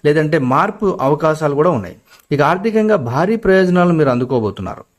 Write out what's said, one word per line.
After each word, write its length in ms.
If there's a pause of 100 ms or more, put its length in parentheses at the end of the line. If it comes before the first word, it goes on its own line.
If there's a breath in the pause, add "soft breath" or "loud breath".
లేదంటే 300 (140)
మార్పు 340 (220)
అవకాశాలు 540
కూడా 160
ఉన్నాయి. 200 (380 soft breath)
ఇక 40 (120)
ఆర్థికంగా 460 (120)
భారీ 360
ప్రయోజనాలు 540
మీరు 140
అందుకోబోతున్నారు. 680 (140)